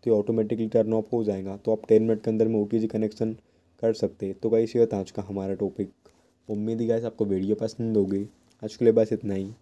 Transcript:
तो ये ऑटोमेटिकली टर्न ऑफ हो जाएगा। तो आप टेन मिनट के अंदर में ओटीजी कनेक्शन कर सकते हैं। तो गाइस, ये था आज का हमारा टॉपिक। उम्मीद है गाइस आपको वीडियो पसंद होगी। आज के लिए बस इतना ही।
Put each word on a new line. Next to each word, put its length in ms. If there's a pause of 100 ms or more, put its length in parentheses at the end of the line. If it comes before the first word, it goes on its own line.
तो 80
ये 60
ऑटोमेटिकली 500
टर्न 260
ऑफ 200
हो 100
जाएगा। 340
तो 140
आप 160
टेन 160
मिनट 200
के 80
अंदर 160
में 140
ओटीजी 260
कनेक्शन 460 (480)
कर 120
सकते 320
हैं। 140
तो 100
गाइस, 260
ये 100
था 140
आज 120
का 100
हमारा 320
टॉपिक। 380 (580)
उम्मीद 320
है 60
गाइस 160
आपको 220
वीडियो 300
पसंद 420
होगी। 280 (380)
आज 120
के 100
लिए 80
बस 200
इतना 200
ही। 180 (100)